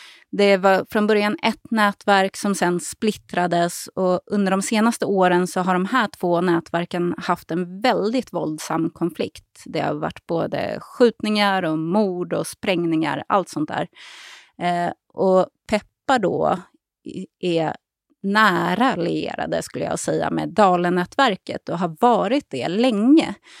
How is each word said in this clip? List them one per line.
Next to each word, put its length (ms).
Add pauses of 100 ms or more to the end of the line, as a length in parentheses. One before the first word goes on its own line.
(300)
Det 260
var 340
från 160
början 360
ett 280
nätverk 680
som 180
sen 260
splittrades 1120
och 320
under 240
de 120
senaste 440
åren 400
så 140
har 140
de 120
här 220
två 320
nätverken 800
haft 320
en 300
väldigt 520
våldsam 580
konflikt. 760
Det 160
har 140
varit 320
både 540
skjutningar 840
och 160
mord 540
och 140
sprängningar, 840
allt 200
sånt 200
där. 200 (680)
Eh, 340 (220)
och 320 (220)
Peppar 500
då 400 (460)
i-, 540
är 180 (460)
nära 720
allierade, 720
skulle 220
jag 140
säga, 320
med 180
Dalenätverket 1200
och 100
har 220
varit 500
det 180
länge. 680 (260)